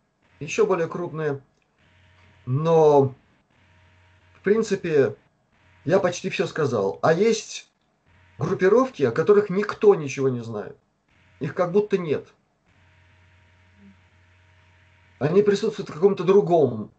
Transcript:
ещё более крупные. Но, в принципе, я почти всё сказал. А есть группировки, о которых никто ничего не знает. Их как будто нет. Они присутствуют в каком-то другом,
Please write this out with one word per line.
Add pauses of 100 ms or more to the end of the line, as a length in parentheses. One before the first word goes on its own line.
(400)
ещё
более
крупные. (1040)
Но, (1200)
в
принципе, (680)
я
почти
всё
сказал.
А
есть (680)
группировки,
о
которых
никто
ничего
не
знает. (640)
Их
как
будто
нет. (3000)
Они
присутствуют
в
каком-то
другом,